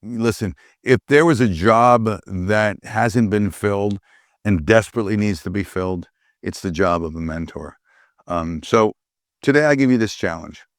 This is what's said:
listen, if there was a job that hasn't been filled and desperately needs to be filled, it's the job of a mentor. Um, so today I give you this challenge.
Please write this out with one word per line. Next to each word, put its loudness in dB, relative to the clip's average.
listen, -4
if 2
there 6
was 2
a 2
job 4
that -2
hasn't 0
been 0
filled -4
and 0
desperately 2
needs -2
to -8
be -4
filled, -6
it's -10
the -6
job 0
of -8
a -10
mentor. -10
Um, -6
so 0
today 2
I 2
give 2
you 4
this -2
challenge. -8